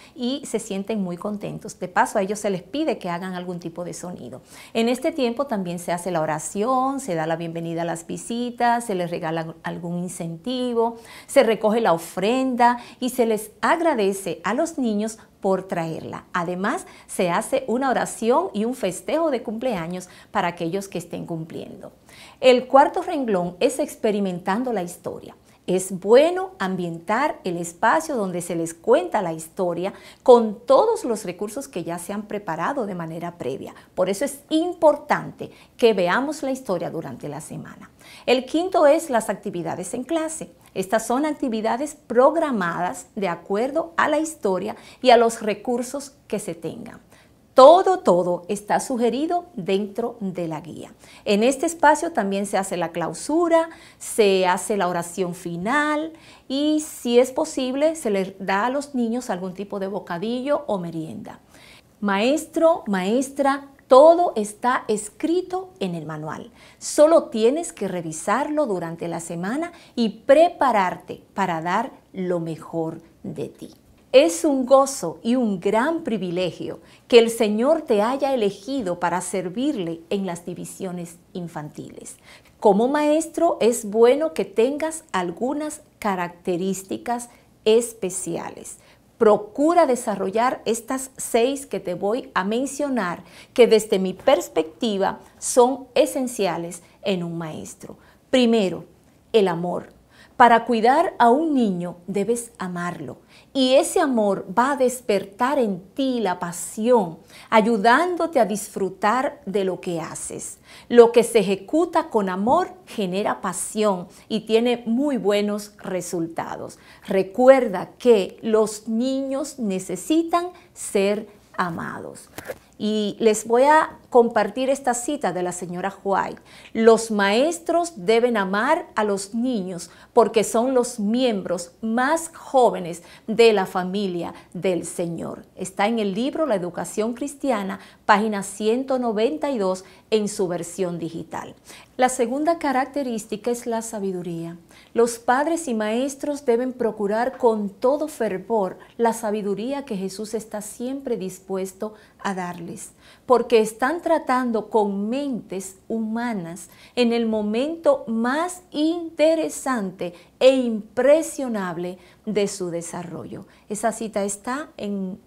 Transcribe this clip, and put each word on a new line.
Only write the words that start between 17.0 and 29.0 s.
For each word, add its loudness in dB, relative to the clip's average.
se 0
hace 0
una 0
oración 0
y -2
un -4
festejo -2
de -2
cumpleaños -6
para 0
aquellos -4
que -8
estén -10
cumpliendo. -10
El 6
cuarto 6
renglón -2
es 0
experimentando -2
la -2
historia. -12
Es -2
bueno 4
ambientar -2
el -4
espacio 0
donde -2
se -6
les -4
cuenta 2